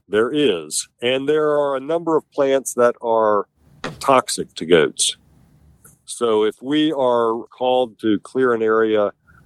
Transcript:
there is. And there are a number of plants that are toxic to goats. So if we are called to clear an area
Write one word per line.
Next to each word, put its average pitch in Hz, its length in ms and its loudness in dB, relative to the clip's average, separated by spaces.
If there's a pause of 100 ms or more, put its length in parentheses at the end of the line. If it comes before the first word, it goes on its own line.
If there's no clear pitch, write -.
there 110 240 0
is. 92 560 -2 (120)
And 131 280 -2
there 151 220 0
are 143 260 0
a - 20 -8
number 160 380 -2
of - 140 -8
plants 135 420 0
that 120 280 2
are 110 460 0 (520)
toxic - 560 0
to - 100 -10
goats. 80 500 2 (960)
So 110 320 0
if 107 180 -4
we 151 300 -2
are 120 560 0
called 127 520 -2
to 107 200 0
clear 131 340 -2
an 113 80 -2
area 110 500 2 (340)